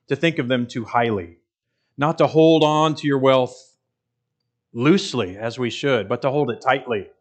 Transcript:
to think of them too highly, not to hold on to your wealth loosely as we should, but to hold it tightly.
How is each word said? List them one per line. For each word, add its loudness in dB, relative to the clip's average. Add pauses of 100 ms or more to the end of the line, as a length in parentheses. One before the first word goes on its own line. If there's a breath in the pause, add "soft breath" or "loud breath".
to -2
think 0
of -4
them -2
too -10
highly, -2 (580)
not -2
to 4
hold 4
on 2
to -6
your 0
wealth 0 (960)
loosely 0
as -8
we -2
should, -2
but -4
to 0
hold -2
it -8
tightly. -2 (120)